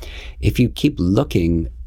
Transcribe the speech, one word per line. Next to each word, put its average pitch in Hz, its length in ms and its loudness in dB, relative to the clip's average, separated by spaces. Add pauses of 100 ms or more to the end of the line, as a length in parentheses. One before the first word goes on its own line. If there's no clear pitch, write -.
(420)
if 113 180 2
you 123 80 6
keep - 320 0
looking 87 720 2 (180)